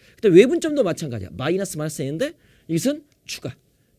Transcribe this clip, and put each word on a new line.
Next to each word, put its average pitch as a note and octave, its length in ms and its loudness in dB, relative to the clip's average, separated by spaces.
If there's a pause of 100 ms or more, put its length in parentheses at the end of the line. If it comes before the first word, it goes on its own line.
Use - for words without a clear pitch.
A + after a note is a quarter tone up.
(160)
그다음에 F3+ 220 6
외분점도 D4 460 4
마찬가지야. B2+ 500 -6
마이너스, F3 440 -4
마이너스 D3+ 240 -8
N인데 E3 320 -6 (340)
이것은 E3+ 360 -2 (220)
추가. - 300 -14 (440)